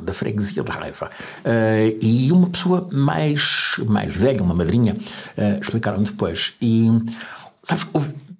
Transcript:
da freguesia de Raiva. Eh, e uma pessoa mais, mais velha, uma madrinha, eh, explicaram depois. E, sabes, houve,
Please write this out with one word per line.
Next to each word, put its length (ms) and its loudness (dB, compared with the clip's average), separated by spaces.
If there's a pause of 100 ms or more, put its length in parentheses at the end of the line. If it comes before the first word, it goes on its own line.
da 100 -6
freguesia 480 -2
de 80 -6
Raiva. 400 -8 (340)
Eh, 580 2
e 320 4
uma 160 6
pessoa 420 0
mais, 840 0 (120)
mais 260 0
velha, 300 2
uma 100 2
madrinha, 440 2 (400)
eh, 240 0
explicaram 420 -2
depois. 580 -4
E, 240 4 (800)
sabes, 300 -2
houve, 200 -2 (260)